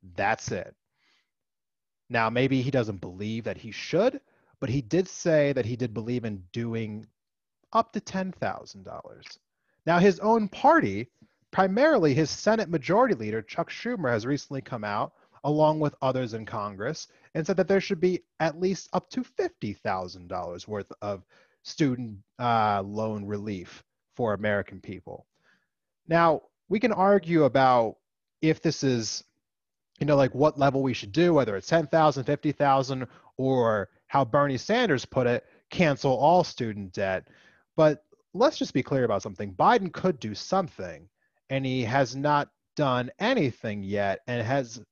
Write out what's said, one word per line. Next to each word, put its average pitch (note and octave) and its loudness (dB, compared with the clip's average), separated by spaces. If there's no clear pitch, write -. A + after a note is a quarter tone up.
That's G#2 -2
it. F#2+ -8
Now, A2+ 2
maybe C3 2
he C3 -2
doesn't A2 -2
believe G#2 -10
that G#2 -6
he A2+ -16
should, A3+ -2
but C3+ -6
he C3+ -2
did F3+ -2
say D3 2
that B2+ 0
he A#2+ -4
did A2+ -4
believe A#2 -4
in G2+ -6
doing A2+ -6
up A3+ 0
to G#3 -6
ten F#3+ -8
thousand - -8
dollars. - -18
Now, E3+ 4
his F3+ 6
own G#3+ 0
party, C3 2
primarily F#3+ 4
his D#3 2
Senate G#3+ 0
Majority F3 2
Leader, A2 -4
Chuck - -8
Schumer, G3 -4
has A2+ 0
recently C#3 -4
come A#2 -10
out, G#2+ -4
along D3+ 2
with D3+ 0
others B2+ -2
in A2 -8
Congress, G#2 -8
and D#3+ -4
said F#3+ -2
that F#3 0
there G3 4
should F3+ -4
be F3+ 0
at D#3+ -2
least F#3 -2
up - -4
to B3+ -6
fifty A#3+ -6
thousand F#2 -6
dollars F2+ -8
worth G#2 -8
of G2+ -8
student, B2 -4
uh, A2 2
loan G#2+ -6
relief G2+ -10
for A2+ -2
American G2+ -2
people. - -16
Now, E3 4
we G3 0
can A3 0
argue F#3 4
about B2 4
if D#3 0
this D#3 -2
is, A#2+ -2
you C#3+ -2
know, D3 4
like, C#3 4
what C#3+ 2
level C#3 2
we C3+ -2
should G2+ -10
do, E3+ 4
whether A2+ 2
it's F#2+ -8
ten E3 2
thousand, D#3 4
fifty C#3+ -2
thousand, C3+ 0
or A#2+ 2
how C#3 2
Bernie C#3 2
Sanders G3+ 0
put B2+ 0
it, A#2+ 0
cancel C#3+ 0
all D#3 4
student G#2 -8
debt. F#2+ -4
But D3+ 4
let's B3 2
just - -6
be C3 0
clear C3+ -2
about G#2 0
something. G#2 -10
Biden F#3 2
could E3+ -2
do A2 -8
something, F#2+ -6
and C3+ -2
he C3 -2
has B2 0
not C#3+ 0
done B2+ 0
anything C3+ -2
yet, G2 -2
and A#2+ -4
has B2 -4